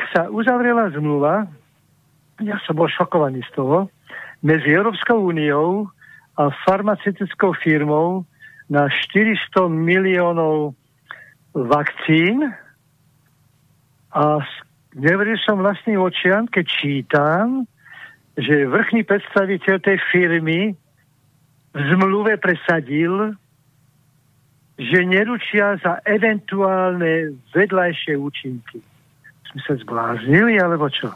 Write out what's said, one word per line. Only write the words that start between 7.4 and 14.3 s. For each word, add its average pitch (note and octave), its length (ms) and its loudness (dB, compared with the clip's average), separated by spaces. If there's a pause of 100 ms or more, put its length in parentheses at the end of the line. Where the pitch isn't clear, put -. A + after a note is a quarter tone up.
firmou D#3 640 0 (460)
na C#3+ 200 2
štyristo F#3+ 800 0
miliónov E3 1120 0 (760)
vakcín D#3+ 1040 0 (1600)
a D3+ 300 2